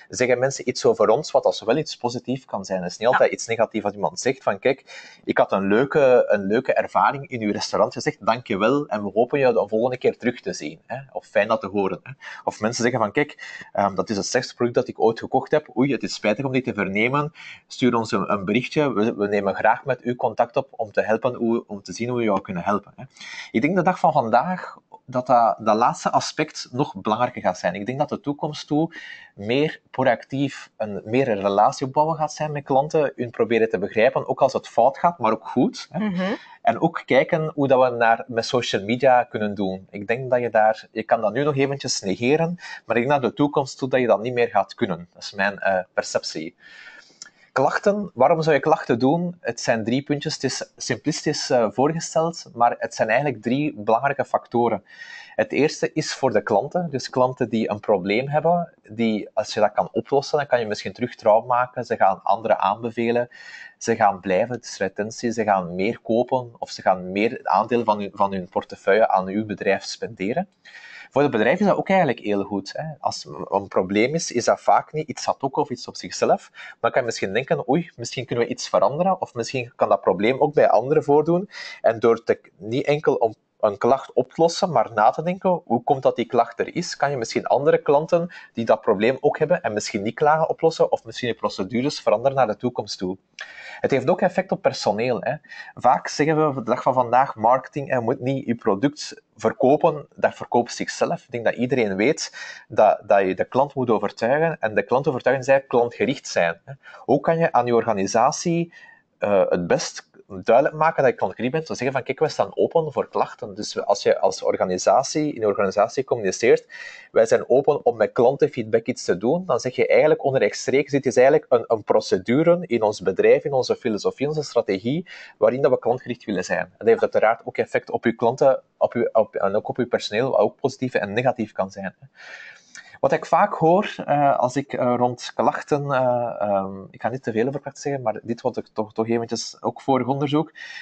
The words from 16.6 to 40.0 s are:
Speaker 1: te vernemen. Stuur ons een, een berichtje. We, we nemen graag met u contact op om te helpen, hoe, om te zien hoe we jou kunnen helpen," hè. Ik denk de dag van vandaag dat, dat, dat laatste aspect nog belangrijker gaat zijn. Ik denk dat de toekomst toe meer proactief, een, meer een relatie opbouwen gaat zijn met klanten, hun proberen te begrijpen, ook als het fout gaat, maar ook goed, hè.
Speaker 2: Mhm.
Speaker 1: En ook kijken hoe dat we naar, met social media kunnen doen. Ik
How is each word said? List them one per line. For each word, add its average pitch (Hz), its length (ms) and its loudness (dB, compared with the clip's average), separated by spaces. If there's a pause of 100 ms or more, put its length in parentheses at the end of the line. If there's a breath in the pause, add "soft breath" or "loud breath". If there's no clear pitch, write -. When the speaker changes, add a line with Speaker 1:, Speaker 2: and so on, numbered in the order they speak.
Speaker 1:
te 117 100 -4
vernemen. 110 580 -2 (360 loud breath)
Stuur 123 280 0
ons 113 160 -2
een, 98 200 -2
een 101 140 -4
berichtje. 123 480 0
We, 104 220 0
we 101 120 -2
nemen 101 120 0 (160)
graag 113 300 2
met 127 200 -4
u 120 100 -2
contact 120 420 -2
op 131 140 -2
om 107 200 -8
te 98 100 -2
helpen, 113 340 0
hoe, 113 320 0
om 101 160 -12
te 92 100 -14
zien 117 160 -8
hoe 123 80 -4
we 120 60 -2
jou 101 180 0
kunnen 87 220 -8
helpen," 98 320 -4
hè. 120 80 -18 (480 loud breath)
Ik 113 100 0
denk 156 140 2
de 180 60 2
dag 175 180 2
van 170 120 2
vandaag 139 640 0 (280)
dat, 127 220 -6
dat, 117 320 4
dat 107 160 2
laatste 139 360 0
aspect - 600 -4
nog - 240 -2
belangrijker 110 460 -2
gaat 95 180 -2
zijn. 92 160 -2
Ik 101 100 -8
denk 131 140 -4
dat 147 100 -2
de 113 100 -6
toekomst 147 480 -6
toe 156 260 0 (420 loud breath)
meer 131 540 -2
proactief, 131 880 -2
een, 104 280 -6
meer 127 220 2
een 101 140 0
relatie 104 460 2
opbouwen 151 300 0
gaat 151 160 -4
zijn 151 180 -6
met 143 120 -8
klanten, 147 520 0
hun 120 140 -6
proberen 113 400 0
te 110 100 -2
begrijpen, 110 480 0
ook 131 140 -2
als 135 120 2
het - 140 -4
fout 127 300 2
gaat, 175 220 0
maar 110 120 2
ook - 160 -4
goed, - 440 -2
hè. 160 80 -6
Speaker 2:
Mhm. 190 220 -4 (400 loud breath)
Speaker 1:
En - 200 0
ook - 240 0
kijken 160 500 2
hoe 139 120 0
dat 127 240 6
we 120 60 -6
naar, 117 300 2
met 113 180 -2
social 117 380 -2
media 123 400 4
kunnen 104 320 -4
doen. 95 340 -4
Ik 104 180 -12